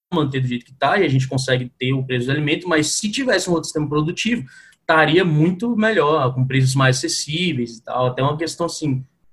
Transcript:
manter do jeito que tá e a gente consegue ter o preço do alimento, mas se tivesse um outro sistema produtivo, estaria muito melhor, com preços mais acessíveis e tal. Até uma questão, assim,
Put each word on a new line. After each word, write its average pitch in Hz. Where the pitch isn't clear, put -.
manter 139
do 127
jeito 120
que -
tá 160
e 180
a 143
gente 131
consegue 127
ter 127
o 131
preço 127
do 135
alimento, 151
mas 156
se -
tivesse 214
um 175
outro 156
sistema 151
produtivo, 156
estaria 156
muito 180
melhor, 156
com 127
preços 131
mais 131
acessíveis 147
e -
tal. 123
Até 127
uma 147
questão, 165
assim, 139